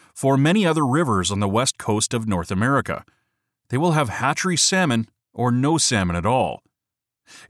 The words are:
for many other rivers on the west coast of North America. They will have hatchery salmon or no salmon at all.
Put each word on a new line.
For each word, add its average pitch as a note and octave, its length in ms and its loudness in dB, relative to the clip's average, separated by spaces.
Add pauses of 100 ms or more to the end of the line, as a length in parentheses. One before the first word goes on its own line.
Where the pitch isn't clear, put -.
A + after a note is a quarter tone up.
(140)
for C3+ 220 0
many F3 300 2
other D#3 200 2
rivers A#2+ 440 0
on G2+ 100 -2
the G2+ 80 0
west A2+ 300 -2
coast G#2+ 360 -2
of A2+ 120 -4
North F2+ 240 -2
America. A2+ 540 -2 (640)
They A#2+ 80 -2
will E3 160 2
have D3+ 160 0
hatchery D3+ 480 -2
salmon C#3 500 0 (260)
or B2 180 -2
no C#3 280 2
salmon F#2+ 380 0
at F2 100 -2
all. A2+ 360 0 (880)